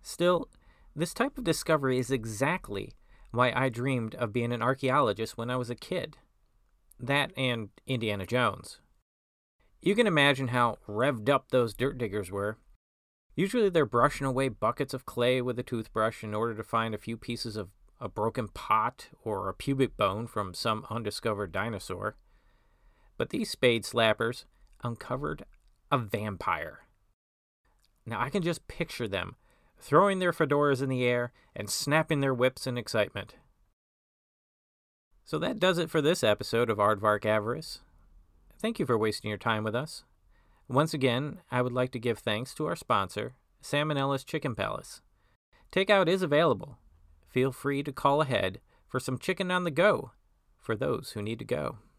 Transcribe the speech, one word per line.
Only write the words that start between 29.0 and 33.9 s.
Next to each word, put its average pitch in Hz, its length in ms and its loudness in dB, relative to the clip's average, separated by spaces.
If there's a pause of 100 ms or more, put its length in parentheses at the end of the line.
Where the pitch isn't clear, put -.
them 95 280 -4 (440)
throwing 190 400 4
their 180 120 2
fedoras 143 500 2
in 135 80 -2
the 127 160 0
air 123 260 0 (240)
and 104 140 -8
snapping 151 500 0
their 135 140 2
whips 127 320 0
in 123 120 -4
excitement. 107 580 -2 (1900)